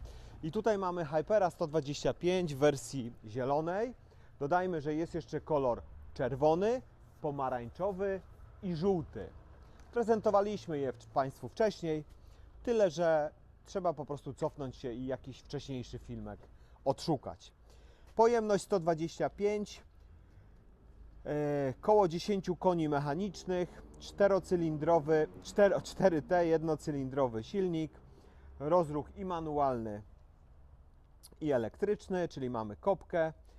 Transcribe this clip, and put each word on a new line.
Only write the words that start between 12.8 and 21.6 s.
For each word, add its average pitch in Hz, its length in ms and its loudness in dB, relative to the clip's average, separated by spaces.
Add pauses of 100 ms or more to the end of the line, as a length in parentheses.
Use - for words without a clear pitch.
że 156 400 2 (360)
trzeba 180 260 -2
po 143 140 -6
prostu 139 280 -8
cofnąć 143 420 -4
się 123 160 -6
i 127 140 -6
jakiś 127 340 -6
wcześniejszy 131 580 -8
filmek 107 420 -10 (440)
odszukać. - 680 -2 (640)
Pojemność 220 480 4
sto 202 160 2
dwadzieścia 160 500 0
pięć, 208 520 -4 (1400)
e, 143 560 0